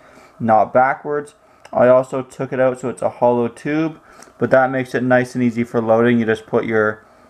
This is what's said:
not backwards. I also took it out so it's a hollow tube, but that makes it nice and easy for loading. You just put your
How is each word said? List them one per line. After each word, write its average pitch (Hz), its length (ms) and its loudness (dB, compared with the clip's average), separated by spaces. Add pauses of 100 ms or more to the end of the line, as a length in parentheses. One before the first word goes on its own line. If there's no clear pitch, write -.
(400)
not 110 340 2
backwards. 143 640 -2 (380)
I 123 160 4
also 131 320 2
took 131 320 -10
it 127 80 0
out 127 180 0
so 135 80 -8
it's 113 140 -10
a 117 80 -2
hollow 120 400 0
tube, 156 500 -4 (380)
but 123 140 -4
that 131 200 4
makes 131 240 -4
it 120 80 -2
nice 127 320 0
and 127 80 -2
easy 117 220 -2
for 117 160 -4
loading. 117 360 2
You 113 80 -2
just 110 220 -2
put 117 160 -2
your 107 420 -2 (240)